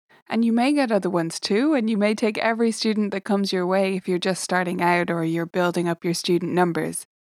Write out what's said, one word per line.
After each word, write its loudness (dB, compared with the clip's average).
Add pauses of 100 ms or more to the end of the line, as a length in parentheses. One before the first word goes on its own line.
(300)
And 0
you 2
may 2
get 2
other 2
ones -2
too, 0
and 0
you 2
may 2
take -2
every 2
student 0
that -6
comes 0
your 0
way 2
if -6
you're 0
just -2
starting -2
out 2
or -2
you're -2
building 0
up -4
your 0
student 0
numbers. 0 (140)